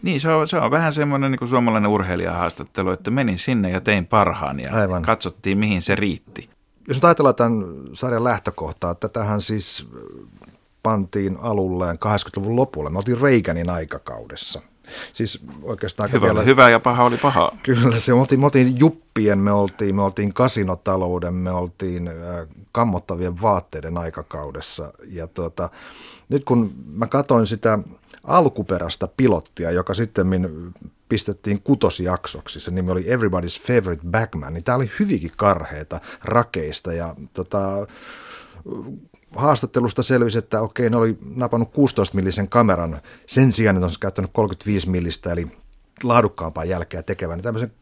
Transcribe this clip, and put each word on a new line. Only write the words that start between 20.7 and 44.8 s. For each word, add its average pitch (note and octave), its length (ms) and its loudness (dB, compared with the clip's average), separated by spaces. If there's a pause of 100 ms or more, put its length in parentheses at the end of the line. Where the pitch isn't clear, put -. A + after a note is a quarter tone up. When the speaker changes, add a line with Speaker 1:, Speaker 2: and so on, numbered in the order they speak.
Speaker 2:
me F2+ 160 -2
oltiin, F2+ 580 -4
äh, E2 60 -10 (580)
kammottavien F2+ 680 -2
vaatteiden F2 560 -2
aikakaudessa. D2+ 920 -10 (140)
Ja E2 200 -10
tuota, E2+ 440 -8 (580)
nyt C#3 160 0
kun A#2 280 2 (140)
mä F#2 200 -4
katoin B2+ 400 2
sitä A2 320 2 (460)
alkuperäistä G2 920 0
pilottia, F2 540 0
joka F2+ 240 0
sittemmin F#2 760 -2 (360)
pistettiin G2+ 540 -2
kutosjaksoksi, - 1000 -2
se - 100 -6
nimi F2+ 200 -2
oli F#2 160 -2
Everybody's F#2+ 600 -2
Favorite F#2+ 440 0
Bagman, E2 440 -2
niin E2+ 100 -8
tää B2 120 2
oli A2+ 220 -2
hyvinkin A#2+ 380 0
karheeta, E2 640 0 (240)
rakeista F2 680 -2
ja E2 220 -6 (180)
tota, G2 540 -4 (1500)
haastattelusta B2 680 0
selvisi, A#2 360 2
että G#2+ 220 -2
okei, A2+ 300 0
ne A#2+ 60 2
oli A2+ 220 2 (180)
napannut A#2 360 0
kuusitoista B2+ 440 2
millisen F#2+ 320 0
kameran F2 520 2 (260)
sen C3 260 6
sijaan, G#2+ 240 4
että F2+ 80 2
olisi F2 160 -2
käyttänyt F#2+ 340 -4
kolmekymmentäviisi G2 560 0